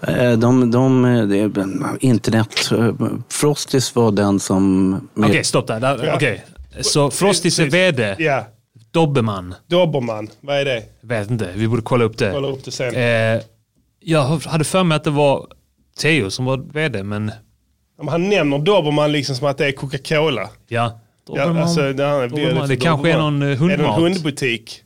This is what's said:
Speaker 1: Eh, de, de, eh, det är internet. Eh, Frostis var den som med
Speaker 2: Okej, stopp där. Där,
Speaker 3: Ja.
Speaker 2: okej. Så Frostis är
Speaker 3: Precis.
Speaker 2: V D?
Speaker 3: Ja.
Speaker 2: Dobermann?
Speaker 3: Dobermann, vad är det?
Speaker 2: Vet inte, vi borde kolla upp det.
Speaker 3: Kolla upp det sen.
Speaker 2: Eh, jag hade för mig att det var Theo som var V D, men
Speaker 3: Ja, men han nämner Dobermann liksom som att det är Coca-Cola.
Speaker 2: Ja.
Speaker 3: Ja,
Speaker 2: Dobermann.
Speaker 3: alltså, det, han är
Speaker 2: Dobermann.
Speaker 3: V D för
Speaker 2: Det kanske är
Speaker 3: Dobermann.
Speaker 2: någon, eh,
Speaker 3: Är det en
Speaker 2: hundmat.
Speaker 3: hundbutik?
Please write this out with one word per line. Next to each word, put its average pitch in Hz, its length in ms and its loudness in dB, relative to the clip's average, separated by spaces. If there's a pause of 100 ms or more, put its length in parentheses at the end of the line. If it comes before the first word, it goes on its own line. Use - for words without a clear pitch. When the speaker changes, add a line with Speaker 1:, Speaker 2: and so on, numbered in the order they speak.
Speaker 1:
Eh, 123 240 2
de, 120 400 4
de, 127 340 4
eh, 123 180 4
det 101 140 0
är 104 140 0 (480)
internet. 113 720 0
Eh, 117 220 2 (380)
Frostis - 640 -2
var 117 160 4
den 101 280 2
som 95 500 2 (240)
med 107 160 2
Speaker 2:
Okej, 135 140 2
stopp - 240 0
där. 113 120 -4
Där, 131 260 -2
Speaker 3:
Ja. 156 100 -2
Speaker 2:
okej. 113 280 -2 (380)
Så 143 300 0
Frostis 175 480 0
är 165 40 4
Speaker 3:
Precis. 139 100 0
Speaker 2:
V 185 180 4
D? 110 280 -2
Speaker 3:
Ja. 139 280 0 (440)
Speaker 2:
Dobermann? 113 640 0 (140)
Speaker 3:
Dobermann, 131 600 0 (120)
vad 139 160 -4
är 139 80 0
det? 120 180 -4 (180)
Speaker 2:
Vet 110 300 -4
inte, 107 240 -4
vi 110 120 0
borde 113 140 0
kolla 120 220 0
upp 110 140 -2
det. 107 160 0
Speaker 3:
Kolla 139 140 -4
upp 135 180 -8
det 127 60 -12
sen. 123 240 -6
Speaker 2:
Eh, 113 460 0 (600)
jag 156 200 2
hade 147 400 -2
för 185 200 0
mig 165 120 2
att 151 80 -2
det 165 60 0
var 143 360 2 (560)
Theo 147 300 0
som 127 140 -6
var 131 180 -2 (100)
V 151 160 -2
D, 104 140 -6
men 104 280 -6 (680)
Speaker 3:
Ja, 151 60 -16
men 151 80 -8
han 175 180 -2
nämner 147 300 2
Dobermann 151 520 2
liksom 143 240 -2
som 131 120 -4
att 139 100 -2
det 156 100 0
är 139 40 -2
Coca-Cola. 147 680 -2
Speaker 2:
Ja. 92 80 -10 (180)
Speaker 3:
Ja, 117 320 -2 (280)
Speaker 2:
Dobermann. 165 360 -2
Speaker 3:
alltså, 156 300 0
det, 135 120 -2
han 143 160 0
är 123 60 -2
Speaker 2:
Dobermann. 139 200 -2
Speaker 3:
V 127 60 0
D 131 60 0
för 143 80 -2
Speaker 2:
Det 135 80 2
kanske 147 340 0
är 165 40 4
Speaker 3:
Dobermann. 151 260 0
Speaker 2:
någon, 143 100 0
eh, 135 140 0
Speaker 3:
Är 170 40 4
det 180 60 2
en - 60 -2
Speaker 2:
hundmat. 151 200 2
Speaker 3:
hundbutik? 156 880 -2